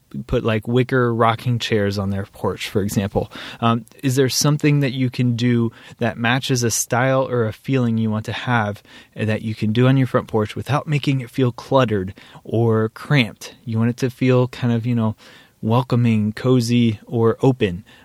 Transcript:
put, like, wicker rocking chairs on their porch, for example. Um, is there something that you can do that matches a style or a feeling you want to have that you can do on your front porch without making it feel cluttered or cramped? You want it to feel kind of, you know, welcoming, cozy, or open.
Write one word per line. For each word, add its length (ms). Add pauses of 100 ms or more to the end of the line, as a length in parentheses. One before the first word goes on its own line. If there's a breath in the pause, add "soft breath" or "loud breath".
(280)
put, 160
like, 240
wicker 460
rocking 440
chairs 400
on 120
their 160
porch, 440
for 120
example. 500 (300 loud breath)
Um, 240 (180)
is 120
there 140
something 520
that 100
you 180
can 260
do 360 (280 loud breath)
that 180
matches 460
a 80
style 560
or 200
a 60
feeling 440
you 140
want 140
to 80
have 500 (320 loud breath)
that 260
you 140
can 160
do 160
on 100
your 100
front 200
porch 280
without 300
making 360
it 80
feel 220
cluttered 640 (300 loud breath)
or 460
cramped? 680 (100)
You 120
want 140
it 60
to 120
feel 400
kind 240
of, 120
you 100
know, 200 (460 loud breath)
welcoming, 720
cozy, 720
or 360
open. 440 (180 loud breath)